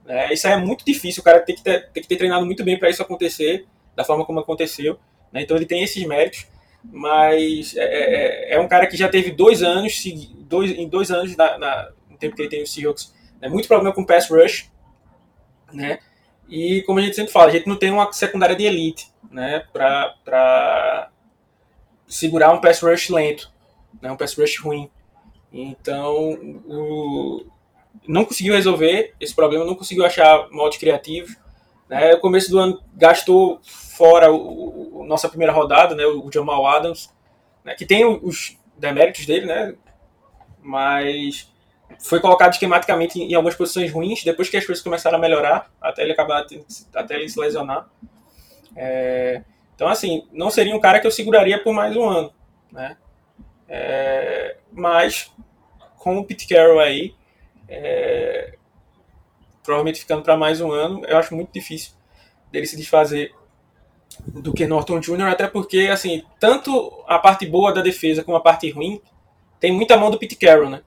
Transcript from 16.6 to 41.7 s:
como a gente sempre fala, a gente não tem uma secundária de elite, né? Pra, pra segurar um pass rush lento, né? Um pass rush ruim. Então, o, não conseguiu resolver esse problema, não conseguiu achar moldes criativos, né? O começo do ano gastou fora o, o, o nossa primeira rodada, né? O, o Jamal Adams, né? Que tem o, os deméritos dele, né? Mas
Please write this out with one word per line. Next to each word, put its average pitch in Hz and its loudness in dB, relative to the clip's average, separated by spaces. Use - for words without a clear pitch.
como 190 0
a - 2
gente 202 -4
sempre 214 -6
fala, 170 8
a 147 6
gente 165 -2
não 196 -4
tem 190 0
uma 208 0
secundária 185 0
de 202 -2
elite, 165 -4
né? 131 -8
Pra, 135 -2
pra 131 0
segurar 160 2
um 170 4
pass 165 4
rush 170 0
lento, 151 -2
né? 131 -10
Um 131 -12
pass - -8
rush 147 -2
ruim. 147 -8
Então, 143 -6
o, 147 -8
não 180 2
conseguiu 208 -2
resolver 185 2
esse 147 -12
problema, 156 2
não 180 -4
conseguiu 185 -4
achar 156 6
moldes 151 -2
criativos, 165 -4
né? 160 4
O 170 -2
começo 185 0
do 190 4
ano 185 0
gastou 180 6
fora 165 6
o, 160 4
o, - -12
o - -16
nossa 156 -4
primeira 160 0
rodada, 156 4
né? 147 -4
O, 147 -2
o 139 -16
Jamal 143 -2
Adams, 160 -2
né? - -14
Que - -16
tem 208 4
o, 226 2
os - -10
deméritos 147 0
dele, 175 -2
né? 190 -6
Mas 143 -4